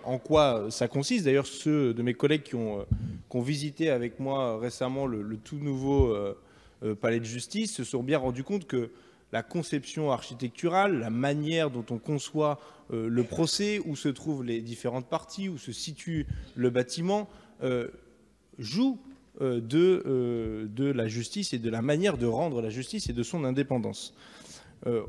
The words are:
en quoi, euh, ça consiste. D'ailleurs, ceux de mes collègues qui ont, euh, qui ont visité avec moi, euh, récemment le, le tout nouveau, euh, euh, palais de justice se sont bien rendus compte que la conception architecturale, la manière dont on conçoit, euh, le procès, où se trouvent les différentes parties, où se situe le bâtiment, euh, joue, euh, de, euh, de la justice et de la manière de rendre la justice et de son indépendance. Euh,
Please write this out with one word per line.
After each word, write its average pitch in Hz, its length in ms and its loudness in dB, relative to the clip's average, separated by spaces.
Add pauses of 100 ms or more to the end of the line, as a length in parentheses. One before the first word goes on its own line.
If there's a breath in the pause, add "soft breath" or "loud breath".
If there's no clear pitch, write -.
en 147 120 -2
quoi, 147 400 6
euh, 107 140 -2
ça 120 160 0
consiste. 175 360 0
D'ailleurs, 139 220 6
ceux 147 480 2
de 117 80 -2
mes 120 140 2
collègues 147 260 4
qui - 140 -8
ont, 110 240 -2
euh, 101 40 -6 (460 loud breath)
qui - 80 -4
ont 120 40 0
visité 147 500 0
avec 120 280 0
moi, 135 360 0
euh, - 20 -6
récemment 127 480 -2
le, 113 160 -2
le 107 160 -6
tout 147 220 -10
nouveau, 139 480 4
euh, 101 280 -2 (460 soft breath)
euh, 110 140 0
palais 117 240 2
de 117 60 -6
justice 123 500 -4
se 131 80 -4
sont 123 180 -2
bien 135 160 2
rendus 131 260 0
compte 196 220 -2
que 120 240 -2 (420 loud breath)
la 113 120 0
conception 156 680 -4
architecturale, 139 880 0
la 113 140 -2
manière 147 580 2
dont 123 220 -6
on 117 80 -4
conçoit, 147 600 0 (320 loud breath)
euh, 113 160 -2
le 120 160 4
procès, 202 640 2
où 156 100 -4
se 147 140 -2
trouvent 139 340 -4
les 117 180 -2
différentes 117 440 -4
parties, 190 420 -4
où 165 120 -6
se - 120 -12
situe 156 540 -6 (300 loud breath)
le 123 160 4
bâtiment, 170 580 0 (320 loud breath)
euh, 123 280 -2 (680)
joue, 202 400 0 (440)
euh, 127 200 0
de, 165 460 6
euh, 117 600 0
de 117 160 -2
la 123 220 2
justice 120 460 -4
et 123 60 -2
de 113 100 0
la 113 140 -2
manière 151 340 2
de 120 80 0
rendre 120 380 0
la 110 80 -2
justice 127 380 -6
et 127 40 -2
de 120 80 -2
son 156 220 -2
indépendance. 127 720 -2 (720 loud breath)
Euh, 117 240 0